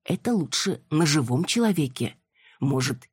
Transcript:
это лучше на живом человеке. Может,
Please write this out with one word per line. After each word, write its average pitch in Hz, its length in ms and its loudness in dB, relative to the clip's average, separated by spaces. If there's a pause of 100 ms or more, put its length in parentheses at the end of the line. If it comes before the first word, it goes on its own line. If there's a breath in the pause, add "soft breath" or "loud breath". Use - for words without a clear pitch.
это - 280 -2
лучше 185 560 -2
на 160 160 2
живом 143 400 2
человеке. 175 720 0 (440 soft breath)
Может, 131 520 -2